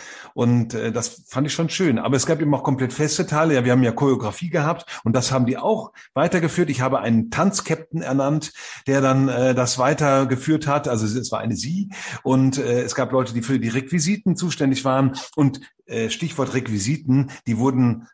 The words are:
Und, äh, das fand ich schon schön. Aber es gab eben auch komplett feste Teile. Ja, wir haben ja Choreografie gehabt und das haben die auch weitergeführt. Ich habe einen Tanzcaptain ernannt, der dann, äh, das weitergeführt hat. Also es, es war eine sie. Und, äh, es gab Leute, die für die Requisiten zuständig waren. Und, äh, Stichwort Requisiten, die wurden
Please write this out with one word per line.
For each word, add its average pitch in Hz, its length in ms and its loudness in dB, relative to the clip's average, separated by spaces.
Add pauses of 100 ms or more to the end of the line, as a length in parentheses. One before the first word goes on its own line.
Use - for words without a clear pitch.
(340)
Und, 117 420 2
äh, 113 160 -2
das - 360 -8
fand 139 200 -2
ich 135 60 -4
schon 165 160 -2
schön. 156 300 0
Aber 131 160 0
es 123 100 0
gab 160 160 0
eben 147 120 2
auch 135 100 0
komplett 131 300 0
feste 151 320 -2
Teile. 151 300 2
Ja, 123 100 2
wir 127 60 4
haben 127 120 6
ja 117 80 4
Choreografie 120 580 0
gehabt 160 540 -4
und 113 120 2
das 127 160 0
haben 127 160 2
die 131 100 -2
auch 220 340 -2 (220)
weitergeführt. 165 560 2
Ich 127 120 -2
habe 127 200 2
einen 113 300 2
Tanzcaptain 165 720 -2
ernannt, 143 500 -2 (320)
der 139 160 2
dann, 135 280 4
äh, 123 260 2
das 123 240 0
weitergeführt 139 880 2
hat. 143 200 0
Also 110 180 0
es, 104 100 -2
es 123 160 -6
war - 80 -4
eine 110 160 -4
sie. 180 340 -6 (340)
Und, 131 340 2
äh, 120 240 0
es 120 140 -6
gab 120 160 -2
Leute, 123 220 0
die 117 100 -2
für 131 160 0
die 113 100 -2
Requisiten 165 680 -2
zuständig 139 500 -2
waren. 135 280 2 (220)
Und, 139 260 2 (260)
äh, 113 240 -4
Stichwort - 420 -4
Requisiten, 127 760 0 (160)
die 113 100 0
wurden 123 560 2